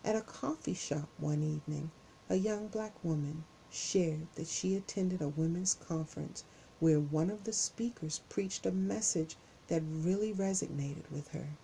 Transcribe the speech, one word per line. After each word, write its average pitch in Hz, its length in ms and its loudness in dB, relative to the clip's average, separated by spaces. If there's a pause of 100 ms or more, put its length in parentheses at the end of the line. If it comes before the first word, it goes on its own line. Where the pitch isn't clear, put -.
At 214 120 2
a 220 60 2
coffee - 540 -4
shop 151 420 -2
one 151 240 0
evening, 151 480 -2 (400)
a 185 60 2
young 208 320 0
black 214 260 -4 (100)
woman 156 420 0 (260)
shared 160 640 0
that 160 120 -4
she 190 280 0
attended 190 460 0
a 143 80 2
women's 165 440 2
conference - 720 -4 (360)
where 160 200 8
one 156 320 2
of 208 120 -6
the 220 100 -2
speakers - 760 -2
preached - 360 -2
a 190 60 4
message 190 640 2 (320)
that 165 220 4
really 185 420 2
resonated 185 800 -2
with 147 180 -6
her. 147 200 -4 (140)